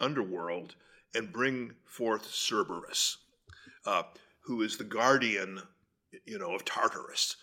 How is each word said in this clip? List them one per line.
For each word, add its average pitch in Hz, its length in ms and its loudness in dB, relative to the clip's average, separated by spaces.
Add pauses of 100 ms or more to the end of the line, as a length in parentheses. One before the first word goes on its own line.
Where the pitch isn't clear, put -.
underworld 90 760 -2 (400)
and 107 180 -4
bring 123 400 -2 (140)
forth 113 440 0
Cerberus, - 880 0 (680)
uh, 92 160 4 (420)
who 120 160 0
is 107 160 0
the - 80 -8
guardian, 107 760 4 (640)
you 110 120 -8
know, 95 160 -4
of - 100 -4
Tartarus, - 800 0